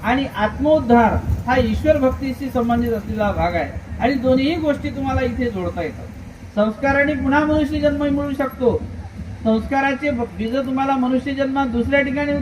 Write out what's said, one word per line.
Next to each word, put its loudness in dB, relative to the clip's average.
आणि 2
आत्मोद्धार 4
हा 2
ईश्वर 2
भक्तीशी -2
संबंधित 0
असलेला -2
भाग 0
आहे, -2
आणि 2
दोन्ही 2
गोष्टी -2
तुम्हाला -2
इथे -2
जोडता -4
येतात. -8
संस्काराने 2
पुन्हा 2
मनुष्य 0
जन्म 2
मिळू 0
शकतो. 0
संस्काराचे 0
बीज -4
तुम्हाला 0
मनुष्य 0
जन्मात 0
दुसऱ्या 2
ठिकाणी -2